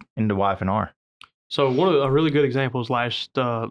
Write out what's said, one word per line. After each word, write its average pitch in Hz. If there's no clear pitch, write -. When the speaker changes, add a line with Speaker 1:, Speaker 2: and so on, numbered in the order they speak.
Speaker 1:
into 107
Y 98
F -
and 92
R? 101
Speaker 2:
So 139
one 156
of 175
the, 139
a 135
really 156
good 143
example 127
is 113
last, 120
uh, 117